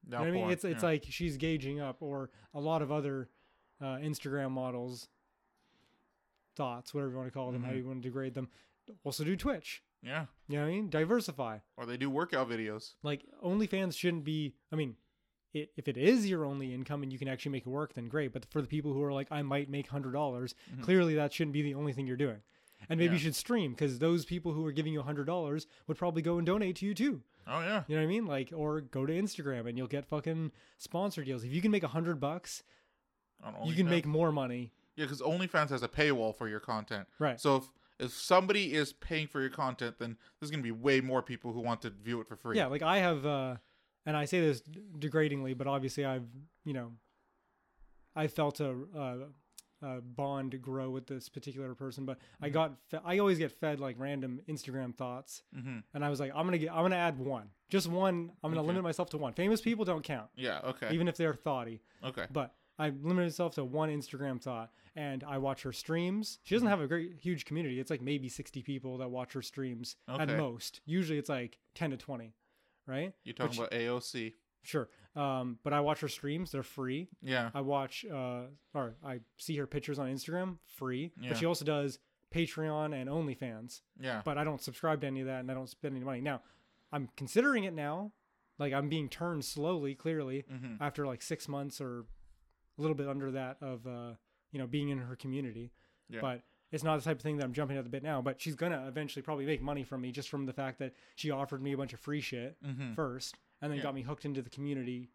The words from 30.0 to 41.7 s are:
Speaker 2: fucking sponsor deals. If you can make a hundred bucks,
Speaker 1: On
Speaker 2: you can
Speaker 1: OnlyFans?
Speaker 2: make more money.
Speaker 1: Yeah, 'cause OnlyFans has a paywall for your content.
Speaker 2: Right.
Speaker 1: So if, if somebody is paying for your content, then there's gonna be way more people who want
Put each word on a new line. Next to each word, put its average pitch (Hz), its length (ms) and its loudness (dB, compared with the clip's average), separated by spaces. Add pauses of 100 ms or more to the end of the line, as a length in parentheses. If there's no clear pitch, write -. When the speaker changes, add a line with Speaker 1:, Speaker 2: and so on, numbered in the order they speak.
Speaker 2:
fucking 160 460 0 (260)
sponsor 180 440 -2
deals. 127 220 -2
If 123 80 -4
you 170 80 2
can 214 100 6
make 202 120 6
a 156 60 0
hundred 160 320 2
bucks, 151 420 -4 (800)
Speaker 1:
On 107 240 -6
Speaker 2:
you 160 80 0
can 180 120 6
Speaker 1:
OnlyFans? 165 40 4
Speaker 2:
make 165 160 4
more 156 260 4
money. 123 400 -2 (240)
Speaker 1:
Yeah, 156 100 -2
'cause 135 140 -4
OnlyFans 160 480 4
has 131 140 2
a 120 60 0
paywall 127 460 4
for 113 140 -4
your 107 120 -4
content. 107 460 -4 (120)
Speaker 2:
Right. 135 220 2
Speaker 1:
So 139 160 6
if, 131 80 2 (340)
if 123 140 -2
somebody 185 600 6
is 147 220 2
paying 156 320 -2
for 147 140 -2
your 131 100 2
content, 127 480 -2
then 117 180 -4 (220)
there's 147 120 -6
gonna 147 120 -2
be 117 80 -2
way 131 320 6
more 131 200 4
people 120 300 -6
who 120 80 -4
want 117 220 0